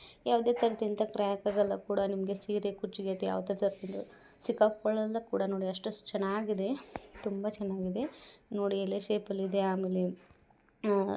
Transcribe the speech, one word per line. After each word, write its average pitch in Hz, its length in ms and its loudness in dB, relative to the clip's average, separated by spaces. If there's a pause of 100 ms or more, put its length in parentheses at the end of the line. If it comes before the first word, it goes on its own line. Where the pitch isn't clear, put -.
(260)
ಯಾವುದೇ 240 260 4
ಥರದ್ದು 226 320 2
ಎಂಥ 208 180 0
ಕ್ರ್ಯಾಕ್ 202 440 0
ಆಗಲ್ಲ 202 300 4
ಕೂಡ. 196 240 -2
ನಿಮಗೆ 196 340 0
ಸೀರೆ, 202 380 -2
ಕುಚ್ಚಿಗೆ 196 380 -4
ಅಥವಾ 190 180 -2
ಯಾವುದೇ 190 260 0
ಥರದ್ದು 190 540 -2 (320)
ಸಿಕ್ಕಾಕೊಳ್ಳಲ್ಲ 220 760 2
ಕೂಡ 202 280 -2
ನೋಡಿ. 190 200 -2
ಅಷ್ಟು 190 400 -6
ಚೆನ್ನಾಗಿದೆ, 202 680 0 (480)
ತುಂಬ 196 260 -2
ಚೆನ್ನಾಗಿದೆ 190 560 -2 (480)
ನೋಡಿ. 202 260 0
ಎಲೆ 196 220 -2
ಶೇಪಲ್ಲಿದೆ. 196 600 0
ಆಮೇಲೆ, 185 420 2 (840)
ಆ, 202 320 4